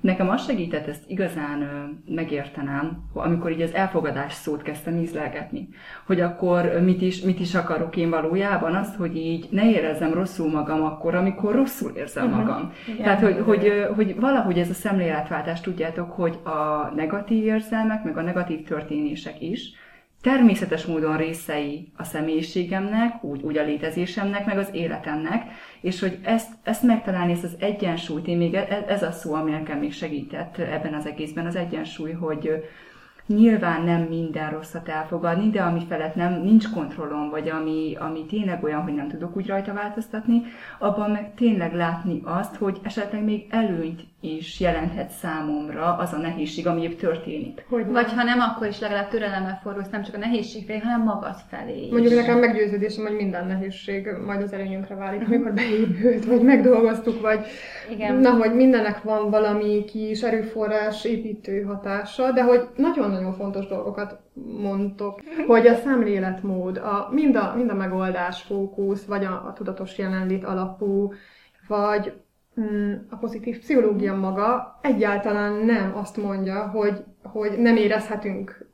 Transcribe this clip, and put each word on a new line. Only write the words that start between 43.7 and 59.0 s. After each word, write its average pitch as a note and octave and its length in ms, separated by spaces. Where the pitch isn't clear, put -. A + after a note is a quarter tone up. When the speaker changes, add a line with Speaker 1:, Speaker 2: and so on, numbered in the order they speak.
Speaker 1:
is D#3+ 380
jelenthet E3+ 500
számomra D#3 880
az E3+ 180
a D3+ 40
nehézség, E3 500
ami E3 140
épp E3 180
történik. - 680
Speaker 2:
Hogy A#3 180
Speaker 3:
Vagy A#3 260
ha B3 100
nem, A#3+ 160
akkor A3+ 280
is G3+ 120
legalább G3+ 300
türelemmel G3 540
fordulsz, G3+ 260
nem G3+ 140
csak G3+ 120
a - 20
nehézség G#3+ 480
felé, G#3+ 140
hanem A#3 240
magad G3 320
felé - 360
is. - 60
Speaker 2:
Mondjuk A#3 220
nekem A#3+ 260
meggyőződésem, G#3+ 640
hogy G#3 100
minden F#3 320
nehézség G3 600
majd G3+ 160
az G3+ 120
előnyünkre G3 420
válik, G3 260
Speaker 3:
Mhm. A3 100
Speaker 2:
amikor A#3 220
beépült, A3 720
vagy A#3 160
megdolgoztuk, A3+ 800
vagy G#3+ 240
Speaker 3:
Igen. G#3+ 240
Speaker 2:
na, C4 160
hogy A3+ 240
mindennek A#3+ 460